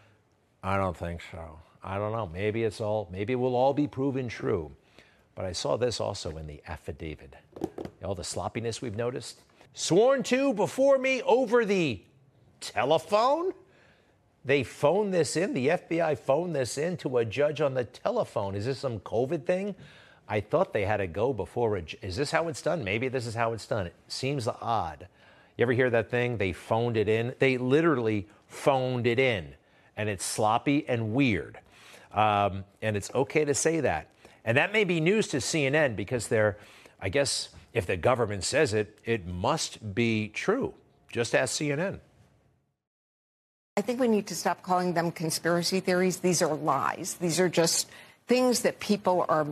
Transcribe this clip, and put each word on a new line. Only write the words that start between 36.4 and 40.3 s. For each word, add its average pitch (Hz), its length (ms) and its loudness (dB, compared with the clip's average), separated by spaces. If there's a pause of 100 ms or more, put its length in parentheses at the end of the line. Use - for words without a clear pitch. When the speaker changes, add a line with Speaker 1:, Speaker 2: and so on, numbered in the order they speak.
Speaker 1:
I 98 100 -6
guess, 139 400 0 (240)
if 110 120 -2
the 98 120 -2
government 104 460 0
says 131 300 0
it, 107 320 -2
it 107 220 -2
must 104 680 -4
be 110 360 0